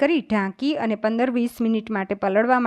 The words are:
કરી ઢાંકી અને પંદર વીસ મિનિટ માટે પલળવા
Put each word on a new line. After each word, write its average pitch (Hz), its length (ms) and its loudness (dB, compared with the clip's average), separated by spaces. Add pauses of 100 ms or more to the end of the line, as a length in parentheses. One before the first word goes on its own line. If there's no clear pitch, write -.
કરી 294 240 2
ઢાંકી 208 480 -2 (120)
અને 220 120 -2
પંદર 226 400 0
વીસ 240 300 -2
મિનિટ 220 300 -2
માટે 190 180 -4 (100)
પલળવા 226 420 2